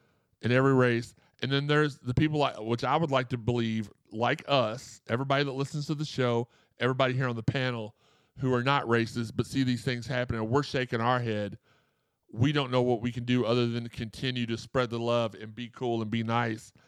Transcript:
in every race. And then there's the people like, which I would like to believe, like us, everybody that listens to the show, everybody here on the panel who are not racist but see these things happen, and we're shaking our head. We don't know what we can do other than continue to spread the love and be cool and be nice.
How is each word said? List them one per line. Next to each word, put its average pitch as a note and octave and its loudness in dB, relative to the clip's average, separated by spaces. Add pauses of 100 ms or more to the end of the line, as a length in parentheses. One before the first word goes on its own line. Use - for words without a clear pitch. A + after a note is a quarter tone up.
(400)
in A2+ 0
every C3 6
race. A#2+ 4 (280)
And C3+ -2
then C#3 0
there's D3 2
the B2 -4
people D3+ 2
like, C#3 0
which A2+ -2
I C3 2
would E3 2
like B2+ 2
to - -4
believe, A2+ 0 (200)
like A#2+ 0
us, B2 0
everybody C3+ 0
that C#3 -4
listens C#3 -4
to D#3+ -2
the D3 -6
show, A#2+ 0 (320)
everybody B2+ 2
here B2+ -2
on A#2+ -4
the A2+ -8
panel A#2+ -4 (440)
who B2+ 0
are A#2+ 2
not C#3 2
racist A#2 0
but A#2+ -2
see C3+ -2
these B2 0
things A#2+ -4
happen, B2 -4
and A2 -2
we're C#3 4
shaking B2+ -2
our B2 2
head. G#2+ -4 (760)
We A#2+ 2
don't C#3+ 0
know B2+ 4
what B2 2
we A#2+ -4
can A#2+ -8
do B2 2
other A#2+ 2
than A#2 -6
continue B2 -6
to A2+ -4
spread B2 -2
the A#2 -4
love A#2 0
and A2 -14
be A#2 -10
cool A#2 -2
and G#2+ -6
be A#2 0
nice. A#2 -2 (160)